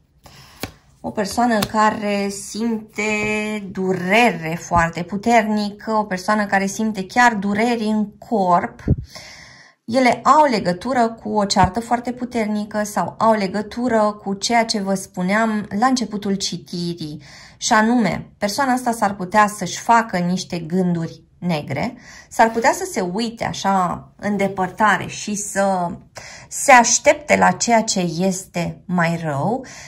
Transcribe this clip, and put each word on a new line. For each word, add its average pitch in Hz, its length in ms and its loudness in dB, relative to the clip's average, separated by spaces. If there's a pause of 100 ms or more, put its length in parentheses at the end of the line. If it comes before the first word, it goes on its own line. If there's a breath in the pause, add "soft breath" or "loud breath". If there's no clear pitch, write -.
(1000 loud breath)
O - 100 -8
persoană 226 480 0
care 208 680 0
simte 214 760 -6 (680)
durere 185 880 0
foarte 170 420 0
puternică, 214 880 0
o 214 120 0
persoană 208 420 -2
care 196 200 0
simte 202 400 -4
chiar 240 280 4
dureri 208 500 0
în 214 240 0 (100)
corp, 196 640 0 (1040 loud breath)
ele 240 380 2
au 302 280 8
legătură 226 580 0
cu 226 200 -10
o 214 160 0
ceartă 196 360 2
foarte 240 320 -4
puternică 214 720 -4
sau 208 360 -4
au 226 140 4
legătură 214 680 0 (220)
cu 196 120 -4
ceea 226 300 0
ce 226 160 -2
vă 196 140 -2
spuneam 208 720 -2 (120)
la 233 80 2
începutul 214 480 -2
citirii, 170 880 -6 (340 loud breath)
și - 160 -2
anume, 220 680 2
persoana 254 340 -2
asta 247 200 0
s-ar 214 220 0
putea 208 320 2
să-și 202 340 -6
facă 226 360 2
niște 180 420 -2
gânduri 170 640 -2 (160)
negre, 160 580 -4 (320 loud breath)
s-ar 226 220 4
putea 233 220 2
să 370 200 -6
se 233 80 -4
uite 220 440 -4
așa 185 720 -2
în 208 200 -4
depărtare 190 720 0
și - 280 -8
să 190 560 -2 (580 loud breath)
se - 240 2
aștepte 247 640 6
la 185 140 6
ceea 220 320 2
ce 220 180 -2
este 175 840 -2
mai 170 360 0
rău, 165 440 -2 (220 loud breath)